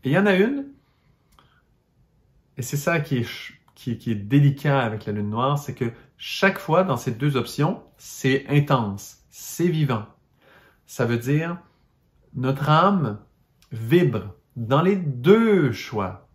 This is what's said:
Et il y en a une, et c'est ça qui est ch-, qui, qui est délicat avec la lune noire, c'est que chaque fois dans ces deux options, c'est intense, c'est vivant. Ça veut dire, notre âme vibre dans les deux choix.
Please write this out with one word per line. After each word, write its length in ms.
Et 80
il 20
y 60
en 80
a 80
une, 320
et 60
c'est 140
ça 240
qui 180
est 60
ch-, 360
qui, 240
qui 120
est 60
délicat 640
avec 260
la 60
lune 180
noire, 280
c'est 160
que 180
chaque 420
fois 260
dans 120
ces 160
deux 240
options, 460
c'est 520
intense, 680
c'est 380
vivant. 380
Ça 200
veut 120
dire, 380
notre 340
âme 520
vibre 640
dans 260
les 140
deux 760
choix. 600